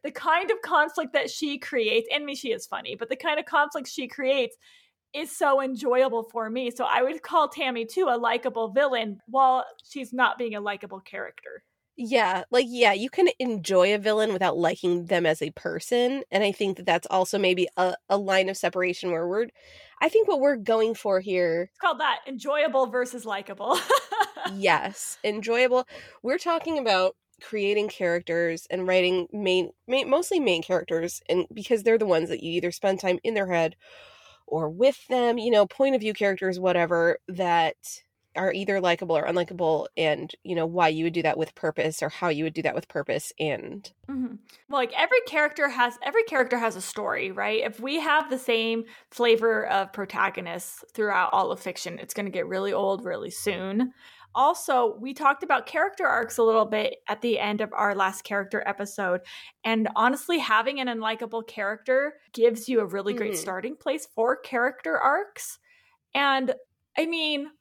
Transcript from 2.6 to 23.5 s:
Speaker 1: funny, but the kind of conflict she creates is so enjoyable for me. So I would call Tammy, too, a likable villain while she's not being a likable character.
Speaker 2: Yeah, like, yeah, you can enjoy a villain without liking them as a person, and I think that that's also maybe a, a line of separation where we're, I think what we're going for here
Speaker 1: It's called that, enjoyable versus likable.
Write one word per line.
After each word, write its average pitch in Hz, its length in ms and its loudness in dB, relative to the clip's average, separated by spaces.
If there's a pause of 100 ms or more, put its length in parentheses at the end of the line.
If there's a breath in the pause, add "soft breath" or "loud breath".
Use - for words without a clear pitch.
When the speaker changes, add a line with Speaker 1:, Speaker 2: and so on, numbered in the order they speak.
Speaker 1:
funny, - 280 -8
but 226 140 -8
the 269 60 -2
kind 302 240 -2
of 294 60 -6
conflict 294 420 0
she 254 200 -8
creates 262 480 0 (580 soft breath)
is 294 220 -8
so 277 260 4
enjoyable 254 640 0
for 226 260 -6
me. 240 220 -4
So 240 140 -4
I - 180 4
would 311 180 -2
call 302 280 2
Tammy, 247 360 -4
too, 359 240 0
a 240 80 2
likable 233 520 -2
villain 226 580 0
while 262 380 4 (180)
she's 262 300 -12
not 247 240 2
being 226 180 -4
a 208 60 -6
likable 202 400 -8
character. - 600 -14 (340)
Speaker 2:
Yeah, 214 520 2
like, 254 200 4
yeah, 233 240 6
you 214 160 -2
can 359 180 4 (100)
enjoy 196 560 4
a 214 60 2
villain 214 340 2
without 180 240 2
liking 175 480 0
them 175 200 2
as 156 160 2
a 151 100 -4
person, 247 800 -2
and 196 120 2
I 202 100 2
think 196 240 -2
that 185 80 -12
that's 180 260 2
also 185 260 0
maybe 185 300 2 (100)
a, 180 180 2 (140)
a 196 80 4
line 190 320 2
of 190 80 -6
separation 180 540 -2
where 170 160 -2
we're, 214 200 -2 (540 loud breath)
I 311 80 2
think 440 180 4
what 330 120 2
we're 285 160 4
going 226 400 2
for 196 240 0
here 180 500 0
Speaker 1:
It's - 100 -20
called 320 200 0
that, 285 280 0
enjoyable 269 600 0
versus 247 380 -4
likable. 208 580 -4